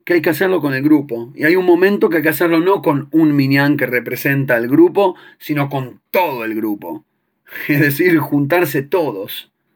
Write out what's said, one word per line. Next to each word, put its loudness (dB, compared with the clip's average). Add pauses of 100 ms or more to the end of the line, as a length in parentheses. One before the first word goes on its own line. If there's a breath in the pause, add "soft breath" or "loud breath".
que 0
hay 2
que 0
hacerlo 0
con -2
el -4
grupo. 0
Y -6
hay 2
un 0
momento 4
que 0
hay 0
que 0
hacerlo 0
no 2
con -2
un 4
minyan 2
que 0
representa -2
al -2
grupo, 4 (220 loud breath)
sino -4
con -10
todo -2
el -6
grupo. -8 (300)
<laughs> -14
Es 0
decir, 2
juntarse 0
todos. -4 (240)